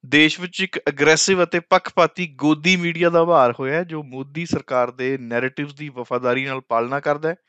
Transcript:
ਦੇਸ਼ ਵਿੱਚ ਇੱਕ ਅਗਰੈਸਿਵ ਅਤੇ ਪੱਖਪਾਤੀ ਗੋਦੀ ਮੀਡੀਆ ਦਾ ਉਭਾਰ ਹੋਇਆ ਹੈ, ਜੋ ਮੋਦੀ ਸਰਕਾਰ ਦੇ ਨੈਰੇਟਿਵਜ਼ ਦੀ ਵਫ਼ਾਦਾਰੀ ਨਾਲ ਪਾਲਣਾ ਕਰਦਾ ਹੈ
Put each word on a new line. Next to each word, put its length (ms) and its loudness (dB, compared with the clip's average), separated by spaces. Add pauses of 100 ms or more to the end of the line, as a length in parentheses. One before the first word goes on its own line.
ਦੇਸ਼ 340 4
ਵਿੱਚ 220 -8
ਇੱਕ 180 -4 (100)
ਅਗਰੈਸਿਵ 540 2
ਅਤੇ 160 -2
ਪੱਖਪਾਤੀ 680 0
ਗੋਦੀ 480 0
ਮੀਡੀਆ 340 0
ਦਾ 120 4
ਉਭਾਰ 380 4
ਹੋਇਆ 180 -4
ਹੈ, 60 -2
ਜੋ 200 -10
ਮੋਦੀ 420 -10
ਸਰਕਾਰ 460 -2
ਦੇ 260 -4
ਨੈਰੇਟਿਵਜ਼ 580 -6
ਦੀ 140 -12
ਵਫ਼ਾਦਾਰੀ 560 -2
ਨਾਲ 160 -8
ਪਾਲਣਾ 380 -2
ਕਰਦਾ 300 -2
ਹੈ 60 -6 (140)